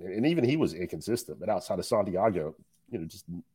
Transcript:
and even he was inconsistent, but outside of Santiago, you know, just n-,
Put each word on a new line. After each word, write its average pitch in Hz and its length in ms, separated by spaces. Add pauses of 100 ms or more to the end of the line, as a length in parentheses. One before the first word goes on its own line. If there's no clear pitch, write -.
and 95 240
even 160 200
he 135 120
was 127 160
inconsistent, 85 680
but 92 80
outside 98 300
of 85 60
Santiago, 92 720 (360)
you 113 80
know, 82 80
just - 220
n-, 87 140 (120)